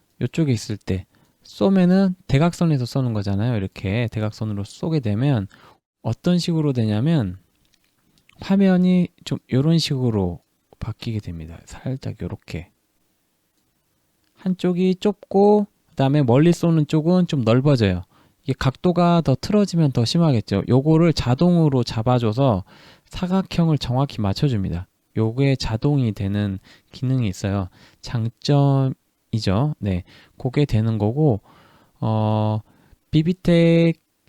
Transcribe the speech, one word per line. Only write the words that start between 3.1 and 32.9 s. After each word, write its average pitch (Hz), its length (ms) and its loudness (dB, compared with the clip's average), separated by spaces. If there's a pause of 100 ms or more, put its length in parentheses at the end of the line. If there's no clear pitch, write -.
거잖아요. 101 420 -2
이렇게 104 560 -4
대각선으로 107 520 -6
쏘게 160 360 -6
되면 113 480 -2 (560)
어떤 175 340 -2
식으로 160 360 -2
되냐면 110 680 -2 (1040)
화면이 185 640 2 (180)
좀 - 140 -6 (120)
요런 156 280 2
식으로 110 640 -2 (380)
바뀌게 110 400 -8
됩니다. 82 460 -12
살짝 127 560 -10
요렇게. - 500 -10 (1600)
한쪽이 180 600 -2
좁고 208 720 0 (220)
그다음에 139 340 0
멀리 143 300 4
쏘는 165 340 0
쪽은 170 400 2
좀 147 140 -2
넓어져요. 113 640 2 (400)
이게 135 140 -4
각도가 175 640 2
더 139 140 0
틀어지면 175 560 0
더 120 140 0
심하겠죠. 123 640 0
요거를 156 420 4
자동으로 143 720 2
잡아줘서 117 800 0 (440)
사각형을 175 680 0
정확히 127 440 -4
맞춰줍니다. 98 680 -2 (300)
요게 127 400 0
자동이 123 560 -2
되는 98 460 -4 (340)
기능이 127 340 -2
있어요. 98 400 -4 (320)
장점이죠. 135 1800 -2
네, 92 240 -4 (340)
그게 139 260 -2
되는 110 340 0
거고, 117 440 0 (580)
어, 107 600 0 (500)